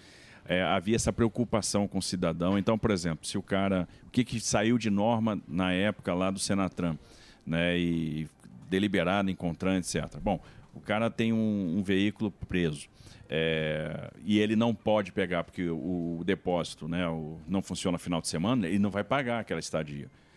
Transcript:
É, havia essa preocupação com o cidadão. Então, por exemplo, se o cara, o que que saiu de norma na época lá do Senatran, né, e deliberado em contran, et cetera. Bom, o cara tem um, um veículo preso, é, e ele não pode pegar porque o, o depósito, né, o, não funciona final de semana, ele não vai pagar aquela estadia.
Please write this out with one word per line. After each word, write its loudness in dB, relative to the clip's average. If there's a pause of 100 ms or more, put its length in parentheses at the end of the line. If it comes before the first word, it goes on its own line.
(440)
É, 0
havia 2
essa 0
preocupação 0
com -4
o 0
cidadão. 0
Então, 2
por 0
exemplo, -2
se -4
o -4
cara, 0 (200)
o -20
que 2
que -4
saiu 2
de 0
norma 2
na 0
época 0
lá 2
do -4
Senatran, 0 (480)
né, 2
e 0 (400)
deliberado 2
em -2
contran, -2
et -2
cetera. -4
Bom, 0 (340)
o -16
cara 0
tem 0
um, 0
um 0
veículo 2 (180)
preso, 0 (420)
é, -2 (160)
e 4
ele 4
não 4
pode 0
pegar 0
porque -4
o, -2
o -8
depósito, 0
né, 0
o, -6 (100)
não 0
funciona -2
final -2
de -6
semana, 0
ele 2
não 2
vai -2
pagar -2
aquela -4
estadia. -6 (300)